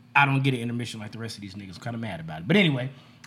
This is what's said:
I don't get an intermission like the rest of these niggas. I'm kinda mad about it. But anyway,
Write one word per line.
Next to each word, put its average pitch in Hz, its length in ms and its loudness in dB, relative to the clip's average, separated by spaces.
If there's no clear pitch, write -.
I 143 100 8
don't 135 180 2
get 135 100 4
an 120 60 -2
intermission 120 400 -6
like 107 140 -10
the - 60 -12
rest 113 160 -8
of 101 60 -14
these 95 140 -12
niggas. 98 200 -12
I'm - 60 -16
kinda 117 160 -6
mad 107 220 -6
about 82 220 -8
it. 85 60 -8
But 170 100 6
anyway, 135 320 4